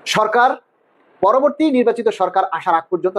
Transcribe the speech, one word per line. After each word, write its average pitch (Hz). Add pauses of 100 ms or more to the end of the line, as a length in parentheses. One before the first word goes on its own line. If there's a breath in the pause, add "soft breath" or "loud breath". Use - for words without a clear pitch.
সরকার, 240 (720)
পরবর্তী 269
নির্বাচিত 233 (120)
সরকার 185 (120)
আসার 165
আগ 160
পর্যন্ত 185